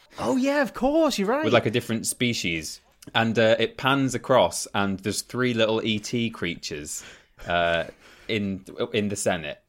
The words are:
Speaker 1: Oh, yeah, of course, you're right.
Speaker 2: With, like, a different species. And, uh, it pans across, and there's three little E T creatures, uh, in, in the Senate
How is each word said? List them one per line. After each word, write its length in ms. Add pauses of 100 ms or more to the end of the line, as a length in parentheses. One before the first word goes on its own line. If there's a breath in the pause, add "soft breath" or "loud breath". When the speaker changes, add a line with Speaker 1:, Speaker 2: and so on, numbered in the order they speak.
(200 soft breath)
Speaker 1:
Oh, 180
yeah, 240
of 120
course, 440
you're 100
right. 180
Speaker 2:
With, 80
like, 120
a 60
different 340
species. 760 (340)
And, 240
uh, 200
it 180
pans 360
across, 640
and 240
there's 240
three 300
little 300
E 160
T 300
creatures, 760 (440 loud breath)
uh, 380 (420 loud breath)
in, 360 (300)
in 160
the 60
Senate 420 (120)